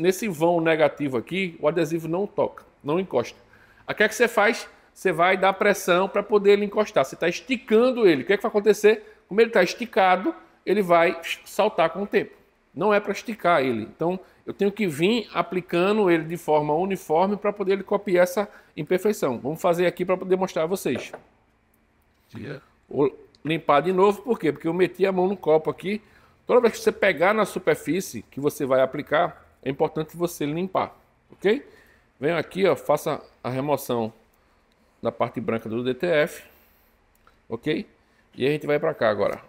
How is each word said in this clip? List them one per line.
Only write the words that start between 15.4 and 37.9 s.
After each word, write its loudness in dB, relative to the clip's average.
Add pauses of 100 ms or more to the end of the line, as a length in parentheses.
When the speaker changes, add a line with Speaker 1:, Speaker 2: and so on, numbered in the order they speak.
Speaker 1:
ele 2
de -8
forma 0
uniforme 0
pra -2
poder -2
ele -4
copiar 0
essa -2 (280)
imperfeição. -2
Vamos -8
fazer 2
aqui -2
pra 0
poder 0
mostrar -2
a 0
vocês. -4 (1160)
Speaker 2:
Tia. -14 (280)
Speaker 1:
Vou 0 (280)
limpar 0
de -2
novo, 2
por -2
quê? 0
Porque -12
eu -2
meti 0
a 0
mão 0
no -4
copo 2
aqui. -8 (440)
Toda 4
vez 2
que -12
você 0
pegar 2
na 0
superfície -2
que -14
você -2
vai 4
aplicar, -2 (160)
é -4
importante -4
você -4
limpar, -4 (340)
ok? -2 (520)
Venho -2
aqui, -2
ó, 4
faça -2 (200)
a -6
remoção -2 (880)
da -4
parte -4
branca -4
do -4
D -2
T -4
F, 0 (1040)
ok? -6 (480)